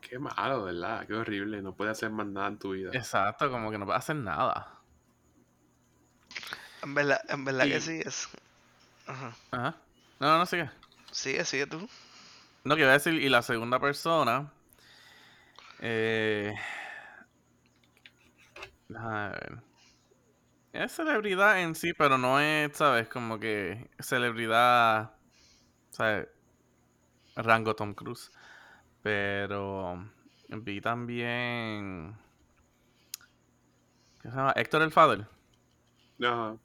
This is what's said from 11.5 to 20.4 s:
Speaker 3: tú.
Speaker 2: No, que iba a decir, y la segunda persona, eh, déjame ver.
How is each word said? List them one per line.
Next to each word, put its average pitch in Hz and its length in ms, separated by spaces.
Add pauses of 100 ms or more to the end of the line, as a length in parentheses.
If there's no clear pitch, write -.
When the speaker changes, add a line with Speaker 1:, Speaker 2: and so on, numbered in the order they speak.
Speaker 3:
tú. 170 200 (760)
Speaker 2:
No, 139 120
que 160 60
iba 147 80
a 135 40
decir, 165 200
y 139 160
la 123 120
segunda 120 380
persona, 143 720 (1300)
eh, 110 760 (2250)
déjame 110 420
ver. - 340 (1080)